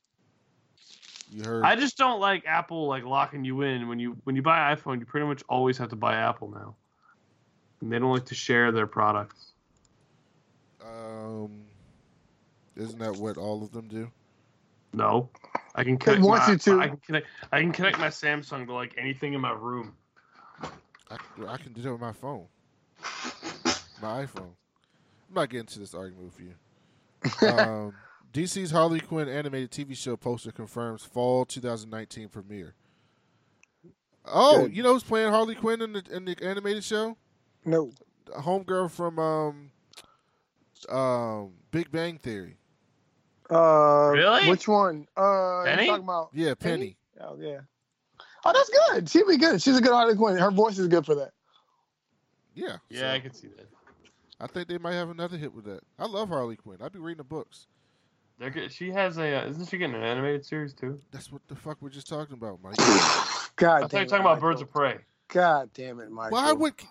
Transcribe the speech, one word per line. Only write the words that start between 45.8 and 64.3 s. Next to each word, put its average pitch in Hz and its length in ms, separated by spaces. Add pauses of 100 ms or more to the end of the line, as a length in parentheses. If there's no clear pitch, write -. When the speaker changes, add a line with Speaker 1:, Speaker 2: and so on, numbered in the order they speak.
Speaker 3:
talking 202 160
about 175 300
Speaker 1:
Yeah, 151 220
Speaker 3:
Penny? 180 420 (200)
Speaker 1:
Penny. - 120
Speaker 3:
Oh, 147 100
yeah. 151 200 (840)
Oh, 349 80
that's 539 160 (200)
good. 175 200
She'd 381 180
be 349 100
good. 262 240
She's 269 160
a 254 40
good 247 100
Harley 233 240
Quinn. 202 220
Her 185 140
voice 202 280
is 185 80
good 165 180
for 156 100
that. 139 160 (1200)
Speaker 1:
Yeah, 214 220 (120)
Speaker 2:
Yeah, 117 120
Speaker 1:
so 131 80
Speaker 2:
I 131 100
can 131 140
see - 160
that. 98 180 (720)
Speaker 1:
I - 80
think 180 220
they 175 100
might 170 140
have 175 160
another 170 280
hit 147 160
with 107 120
that. 98 160 (180)
I 190 80
love 214 220
Harley 123 260
Quinn. 98 260
I'd 143 120
be 196 60
reading 165 200
the 147 40
books. 135 440 (720)
Speaker 2:
They're 127 100
good. 139 220
She 180 180
has 185 300
a, 151 240
uh, - 60
isn't 165 180
she 185 100
getting 156 180
an 113 60
animated 131 420
series 151 300
too? 139 260 (120)
Speaker 1:
That's 143 200
what 139 160
the 143 80
fuck 151 240
we're 143 100
just 135 180
talking 151 260
about, 110 300
Mike. 92 140
Speaker 3:
<coughs> - 800
God 170 200
Speaker 2:
I 147 60
thought - 20
you 151 60
Speaker 3:
damn 190 100
Speaker 2:
were - 60
Speaker 3:
it, - 40
Speaker 2:
talking 196 160
about 160 140